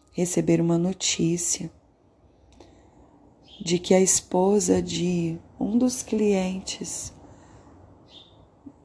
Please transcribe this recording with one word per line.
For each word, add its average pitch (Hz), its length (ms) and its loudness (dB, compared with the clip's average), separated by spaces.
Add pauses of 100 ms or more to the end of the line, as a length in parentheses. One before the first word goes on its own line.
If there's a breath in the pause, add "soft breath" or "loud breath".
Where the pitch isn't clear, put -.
(120)
receber 165 480 0
uma 170 180 2
notícia 170 960 -2 (1900 loud breath)
de 170 160 0
que 180 160 2
a 185 80 8
esposa 185 800 2
de 170 560 -2 (220)
um 208 180 0
dos 247 240 0
clientes 190 1120 -4 (1700 loud breath)